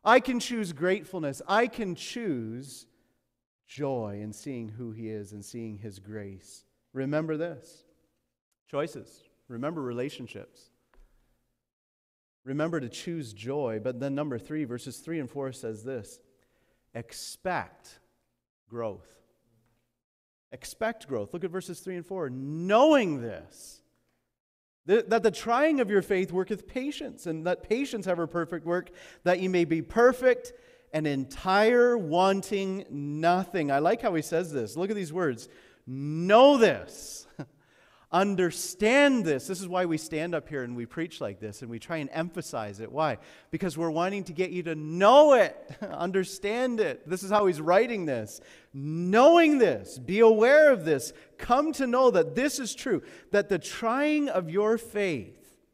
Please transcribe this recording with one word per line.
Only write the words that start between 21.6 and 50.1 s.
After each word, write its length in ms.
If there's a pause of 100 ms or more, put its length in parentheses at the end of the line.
three 160
and 100
four. 240
"Knowing 920
this, 600 (1040)
th-, 220
that 160
the 80
trying 480
of 100
your 120
faith 280
worketh 380
patience, 580
and 160
let 220
patience 420
have 100
her 120
perfect 360
work, 280 (320)
that 160
ye 80
may 160
be 180
perfect 680 (400)
and 120
entire, 920
wanting 880
nothing." 840
I 80
like 220
how 120
he 80
says 300
this. 240
Look 120
at 80
these 160
words. 360 (360)
"Know 760
this." 680 (120)
<laughs> 80 (640)
Understand 1120
this. 240
This 120
is 60
why 180
we 140
stand 340
up 160
here 140
and 140
we 100
preach 340
like 200
this 200
and 100
we 100
try 160
and 160
emphasize 640
it. 120
Why? 280 (320)
Because 260
we're 140
wanting 340
to 80
get 200
you 100
to 140
know 580
it, 440
<laughs> 40
understand 960
it. 280
This 180
is 60
how 160
he's 140
writing 460
this. 340 (320)
"Knowing 840
this, 400
be 220